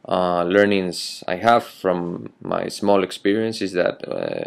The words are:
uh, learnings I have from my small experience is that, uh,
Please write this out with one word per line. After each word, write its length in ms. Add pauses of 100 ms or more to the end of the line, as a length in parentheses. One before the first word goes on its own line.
uh, 360
learnings 840
I 80
have 280
from 680 (100)
my 280
small 340
experience 580
is 120
that, 340
uh, 400